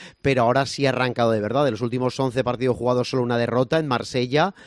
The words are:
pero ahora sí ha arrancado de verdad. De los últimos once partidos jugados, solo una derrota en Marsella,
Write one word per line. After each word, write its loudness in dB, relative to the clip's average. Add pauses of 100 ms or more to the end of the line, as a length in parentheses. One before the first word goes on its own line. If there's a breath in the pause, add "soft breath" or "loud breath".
(200 loud breath)
pero 2
ahora 4
sí -4
ha 4
arrancado 0
de 0
verdad. 0
De 2
los -6
últimos -2
once 0
partidos 0
jugados, 0
solo 0
una 0
derrota 0
en -2
Marsella, 0 (120)